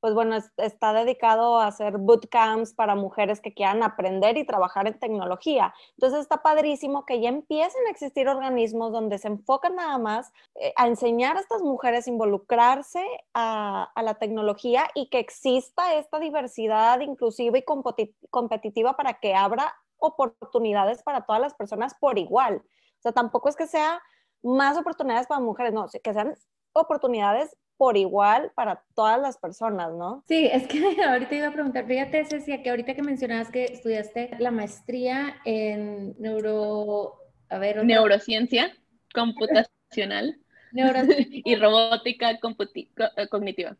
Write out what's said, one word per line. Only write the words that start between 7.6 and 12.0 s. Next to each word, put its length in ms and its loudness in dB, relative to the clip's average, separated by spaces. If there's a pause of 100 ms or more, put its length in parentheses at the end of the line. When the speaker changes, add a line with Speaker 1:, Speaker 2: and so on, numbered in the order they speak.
Speaker 1:
a 40 0
existir 360 -4
organismos 640 -2
donde 280 -4
se 100 -8
enfocan 480 -2
nada 220 -4
más, 340 -4 (240)
eh, 180 -4
a 140 4
enseñar 480 0
a 40 -2
estas 220 -4
mujeres 460 -2